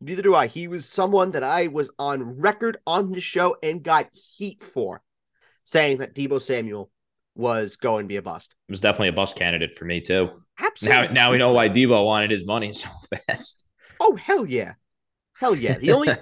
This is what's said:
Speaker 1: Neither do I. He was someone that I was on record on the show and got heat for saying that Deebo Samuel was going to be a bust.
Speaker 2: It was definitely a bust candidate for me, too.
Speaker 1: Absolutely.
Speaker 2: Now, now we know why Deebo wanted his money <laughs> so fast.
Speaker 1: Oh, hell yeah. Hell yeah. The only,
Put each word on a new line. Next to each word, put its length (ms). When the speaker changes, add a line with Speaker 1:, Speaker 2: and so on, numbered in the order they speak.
Speaker 1:
Neither 220
do 120
I. 120
He 220
was 200
someone 440
that 120
I 240
was 300
on 420
record 460
on 260
the 80
show 420
and 200
got 300
heat 500
for 400
saying 340
that 160
Deebo 280
Samuel 480
was 420
going 280
to 40
be 80
a 60
bust. 320
Speaker 2:
It 40
was 80
definitely 280
a 40
bust 240
candidate 420
for 60
me, 160
too. 300
Speaker 1:
Absolutely. 500
Speaker 2:
Now, 40
now 200
we 60
know 140
why 160
Deebo 360
wanted 260
his 140
money 280
<laughs> 20
so 140
fast. 360
Speaker 1:
Oh, 160
hell 300
yeah. 280
Hell 160
yeah. 240
The 140
only, 160